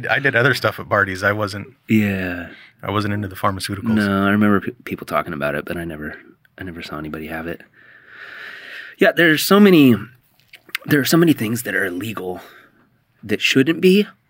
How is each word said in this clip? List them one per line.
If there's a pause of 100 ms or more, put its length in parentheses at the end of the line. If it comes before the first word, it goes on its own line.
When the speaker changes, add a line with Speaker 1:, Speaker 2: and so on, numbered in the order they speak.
Speaker 1:
I
did
other
stuff
at
parties.
I
wasn't (140)
Speaker 2:
Yeah. (340)
Speaker 1:
I
wasn't
into
the
pharmaceuticals.
Speaker 2:
No,
I
remember
pe-, (120)
people
talking
about
it,
but
I
never, (440)
I
never
saw
anybody
have
it. (1400)
Yeah,
there's
so
many, (920)
there
are
so
many
things
that
are
illegal (840)
that
shouldn't
be, (220)